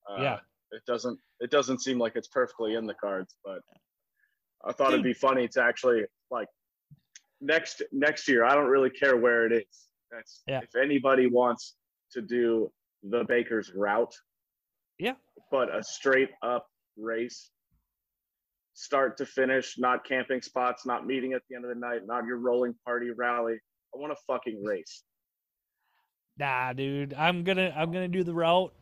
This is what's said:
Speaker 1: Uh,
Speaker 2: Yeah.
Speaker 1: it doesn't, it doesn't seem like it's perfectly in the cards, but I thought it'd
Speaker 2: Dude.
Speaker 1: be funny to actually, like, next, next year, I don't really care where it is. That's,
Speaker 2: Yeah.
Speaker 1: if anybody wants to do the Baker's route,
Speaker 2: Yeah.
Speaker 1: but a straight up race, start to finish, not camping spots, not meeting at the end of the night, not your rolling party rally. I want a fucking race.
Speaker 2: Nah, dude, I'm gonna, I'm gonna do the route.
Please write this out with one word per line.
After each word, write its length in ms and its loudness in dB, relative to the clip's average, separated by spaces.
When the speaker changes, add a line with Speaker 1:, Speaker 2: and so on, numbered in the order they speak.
Speaker 1:
Uh, 100 -6
Speaker 2:
Yeah. 180 -2
Speaker 1:
it 140 -16
doesn't, 320 -4
it 100 -6
doesn't 300 2
seem 180 -2
like 180 -2
it's 120 -8
perfectly 460 -2
in 120 -4
the 80 -6
cards, 500 -6
but 160 -12
I 80 -4
thought 200 2
it'd 120 2
Speaker 2:
Dude. 100 0
Speaker 1:
be 40 -20
funny 300 2
to 140 0
actually, 400 2
like, 180 -6
next, 420 0
next 340 0
year, 180 6
I 120 6
don't 120 4
really 220 4
care 260 4
where 300 4
it 60 2
is. 340 -2
That's, 380 -20
Speaker 2:
Yeah. 140 -4
Speaker 1:
if 120 -20
anybody 540 4
wants 480 2
to 100 -8
do 500 0
the 220 -2
Baker's 500 -2
route, 400 0
Speaker 2:
Yeah. 180 -4
Speaker 1:
but 240 0
a 80 -4
straight 480 2
up 240 -2
race, 540 -8
start 440 0
to 80 -4
finish, 520 0
not 260 0
camping 380 -2
spots, 440 -4
not 200 -2
meeting 260 -4
at 160 -4
the 80 -14
end 80 -14
of 40 -10
the 120 -6
night, 260 -6
not 180 -4
your 140 -6
rolling 360 0
party 260 -4
rally. 480 -2
I 40 -12
want 140 -8
a 40 -8
fucking 380 -4
race. 380 -6
Speaker 2:
Nah, 340 -2
dude, 420 -4
I'm 300 0
gonna, 320 0
I'm 160 -2
gonna 160 -4
do 140 0
the 120 -4
route. 480 2